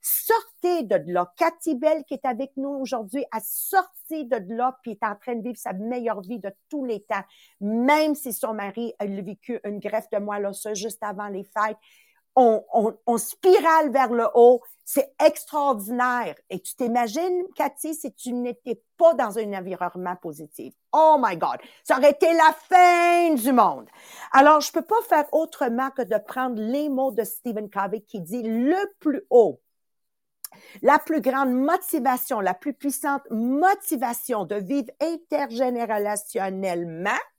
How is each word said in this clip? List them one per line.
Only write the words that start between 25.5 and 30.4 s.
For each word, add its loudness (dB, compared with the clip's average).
que -6
de -2
prendre -6
les -4
mots -2
de -4
Stephen -8
Covey -6
qui -12
dit, « -8
Le 0
plus -2
haut, 6